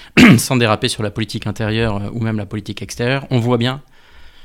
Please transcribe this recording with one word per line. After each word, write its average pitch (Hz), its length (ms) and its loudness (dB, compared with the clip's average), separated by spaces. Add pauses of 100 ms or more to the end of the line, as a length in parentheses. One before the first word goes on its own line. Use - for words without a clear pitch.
(160)
de, 202 200 8
<clears throat> - 20 4
sans - 180 -2
déraper 113 300 2
sur - 160 -6
la 104 80 -2
politique 110 380 -6
intérieure, 110 480 -2
euh, 101 160 -6
ou 117 80 -6
même 113 160 -2
la 101 100 -6
politique 107 360 -10
extérieure, 127 480 -4
on 127 100 2
voit 120 180 2
bien 127 240 -2 (640)